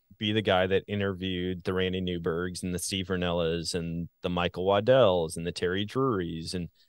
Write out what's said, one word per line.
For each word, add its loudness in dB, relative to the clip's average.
be -2
the 2
guy 4
that 2
interviewed -2
the -2
Randy 0
Newbergs -2
and -4
the -4
Steve -4
Rinellas 0
and -4
the -4
Michael 0
Waddells 4
and -6
the -2
Terry -2
Drurys. -2
And, -6